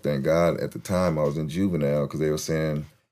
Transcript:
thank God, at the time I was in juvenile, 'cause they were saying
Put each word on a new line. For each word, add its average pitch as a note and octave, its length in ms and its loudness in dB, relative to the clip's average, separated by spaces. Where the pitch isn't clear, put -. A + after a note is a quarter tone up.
thank C#2+ 240 -2
God, D#2+ 360 4
at C#2+ 100 -4
the - 80 -12
time F2+ 400 0
I D2+ 60 2
was C#2+ 120 0
in D#2 120 -2
juvenile, D2 580 0
'cause D2 140 -6
they D#2 100 2
were D2+ 80 0
saying D#2 480 -2